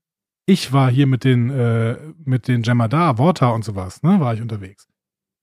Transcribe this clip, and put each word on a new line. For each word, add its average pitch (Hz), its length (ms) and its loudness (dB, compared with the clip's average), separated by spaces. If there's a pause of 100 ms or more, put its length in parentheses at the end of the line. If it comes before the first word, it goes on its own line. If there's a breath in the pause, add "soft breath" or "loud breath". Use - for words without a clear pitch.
(480)
Ich 185 260 0
war 135 160 2
hier 135 160 2
mit 131 180 0
den, 123 280 2
äh, 117 440 -2 (280)
mit 127 240 -4
den 120 160 0
Jemadar, 120 540 0
Vorta 147 320 2
und 117 140 -2
sowas, 95 380 -10
ne? 185 180 4
War 123 140 0
ich 107 80 -6
unterwegs." 101 460 -12 (560)